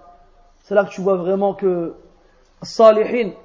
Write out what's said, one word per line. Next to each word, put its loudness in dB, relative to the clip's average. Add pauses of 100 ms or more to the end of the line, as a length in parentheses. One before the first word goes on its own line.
(600)
c'est -10
là 4
que -8
tu -14
vois 0
vraiment -2
que -4 (640)
Salihin, 2 (120)